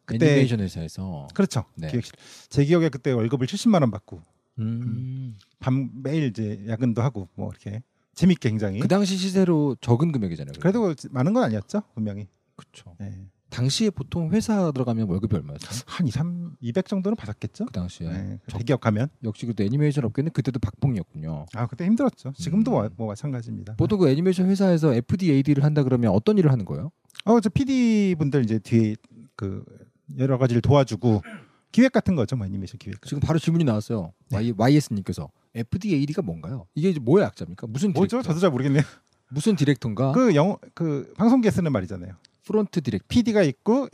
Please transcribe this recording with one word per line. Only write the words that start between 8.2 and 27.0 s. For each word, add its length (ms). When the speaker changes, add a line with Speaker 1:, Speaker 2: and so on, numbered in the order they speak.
Speaker 1:
굉장히. 300
Speaker 2:
그 80
당시 280
시세로 640
적은 320
금액이잖아요, 480
그래도. 220
Speaker 1:
그래도 300
많은 200
건 120
아니었죠, 380
분명히. 320
Speaker 2:
그쵸. 420
Speaker 1:
네. 280
Speaker 2:
당시에 380
보통 440
회사 400
들어가면 360
월급이 280
얼마였어요? 500
Speaker 1:
한 200
이삼, 540
이백 260
정도는 300
받았겠죠? 500
Speaker 2:
그 60
당시에. 380
Speaker 1:
네, 360
Speaker 2:
적-, 120
Speaker 1:
대기업 220
가면. 280
Speaker 2:
역시 220
그때 180
애니메이션 400
업계는 280
그때도 260
박봉이었군요. 960
Speaker 1:
아, 120
그때 200
힘들었죠. 500
지금도 360
Speaker 2:
음. 100
Speaker 1:
마-, 140
뭐 100
마찬가지입니다. 720
Speaker 2:
보통 240
그 100
애니메이션 400
회사에서 420
에프디, 400
에이디를 320
한다 180
그러면 280
어떤 260
일을 160
하는 140
거예요? 240